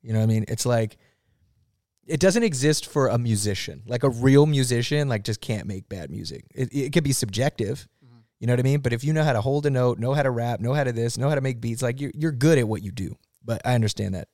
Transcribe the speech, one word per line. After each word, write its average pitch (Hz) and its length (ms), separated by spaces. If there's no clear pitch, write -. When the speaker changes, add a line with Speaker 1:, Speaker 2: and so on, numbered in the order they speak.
Speaker 1:
You 113 100
know 110 60
what 110 60
I - 20
mean? 110 200
It's - 200
like, 113 300
it 160 140
doesn't 196 240
exist 151 420
for 139 220
a 110 100
musician. 104 720
Like, 120 160
a 135 60
real 135 360
musician, 135 640
like, 107 140
just 107 180
can't 107 240
make 98 240
bad 80 220
music. 78 420
It, 131 180
it 139 220
could 170 100
be 139 80
subjective. 117 760
Speaker 2:
Mm-hmm. 120 120
Speaker 1:
You 117 60
know 120 80
what 123 60
I 123 40
mean? 139 180
But 123 120
if 117 100
you 151 100
know 156 100
how 147 100
to 107 80
hold 143 240
a 143 60
note, 127 260
know 120 160
how 147 80
to 135 80
rap, 117 300
know 120 140
how 147 100
to 127 80
this, 117 260
know 127 100
how 156 60
to 139 80
make 127 180
beats, 117 220
like, 127 180
you're, 139 140
you're 156 180
good 139 280
at 113 80
what 107 160
you 98 80
do. - 260
But 113 220
I 123 80
understand 104 400
that - 200